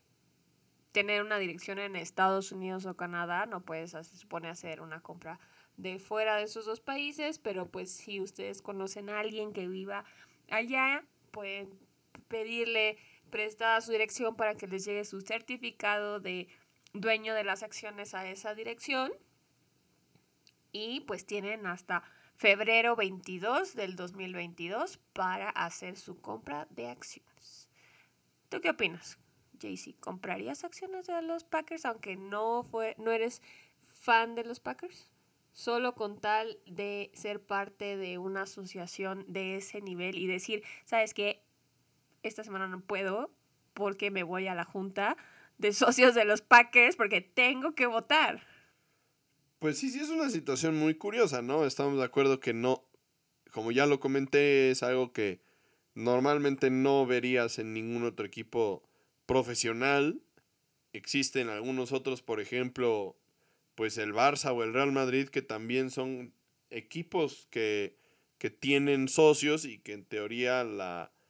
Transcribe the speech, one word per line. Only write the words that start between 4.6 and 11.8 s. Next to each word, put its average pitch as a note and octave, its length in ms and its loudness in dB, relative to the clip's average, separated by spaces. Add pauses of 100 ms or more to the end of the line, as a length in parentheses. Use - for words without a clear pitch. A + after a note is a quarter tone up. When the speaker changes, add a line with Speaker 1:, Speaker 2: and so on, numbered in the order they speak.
Speaker 1:
una D#3+ 180 -14
compra E3 400 -16 (380)
de F#3 200 -8
fuera G#3+ 380 0
de G#3 80 -2
esos G#3+ 220 -10
dos A3 140 -6
países, D4 580 -6
pero F#3 320 -6
pues F#3 200 -10
si G3 300 -10
ustedes G3 400 -8
conocen G3 480 -10
a G#3 120 -4
alguien G#3+ 320 -6
que F#3+ 140 -6
viva F#3+ 380 -8 (460)
allá, C4 540 0 (280)
pueden G3 380 -10 (580)